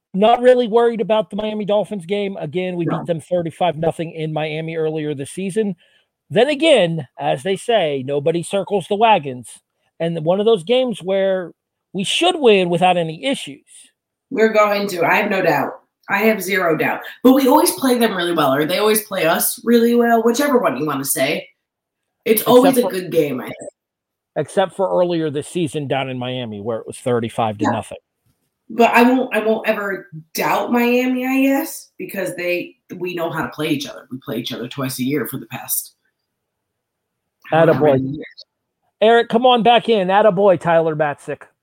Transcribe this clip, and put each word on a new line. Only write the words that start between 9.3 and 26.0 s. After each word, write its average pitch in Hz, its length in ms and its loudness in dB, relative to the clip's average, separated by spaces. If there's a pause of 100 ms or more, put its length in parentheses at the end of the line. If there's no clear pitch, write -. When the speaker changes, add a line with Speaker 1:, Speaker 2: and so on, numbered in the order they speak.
Speaker 1:
And 165 240 -4
one 180 160 0
of 208 60 0
those 214 180 2
games 240 380 -2
where 190 500 -2 (420)
we 196 100 -4
should 359 320 0
win 208 340 4
without 175 260 2
any 160 300 -4
issues. 233 400 -6 (640)
Speaker 2:
We're 220 240 2
going 208 360 2
to. 170 140 -4
I 170 120 2
have 202 160 0
no 190 100 -2
doubt. 143 300 0 (380)
I 202 100 -2
have 214 240 2
zero 180 340 0
doubt. 117 240 -2 (220)
But 262 100 8
we 269 140 4
always 302 260 4
play 247 240 0
them 220 180 2
really 175 180 -2
well, 143 200 2
or 151 120 0
they 185 140 -2
always 214 240 2
play 185 220 -4
us 185 380 -2
really 233 320 4
well, 233 280 4
whichever 247 360 2
one 175 180 -2
you 151 80 -4
wanna 135 200 -2
say. 151 440 -2 (760)
It's 220 160 2
Speaker 1:
Except - 80 -4
Speaker 2:
always 254 280 6
a 240 60 4
Speaker 1:
for 185 80 0
Speaker 2:
good 180 200 -6
game, 147 300 0
I - 40 -10
think. - 100 -14 (800)
Speaker 1:
Except 170 400 -2
for 185 140 -2 (100)
earlier 170 300 0
this 139 180 -6
season 156 400 -4
down 135 220 -2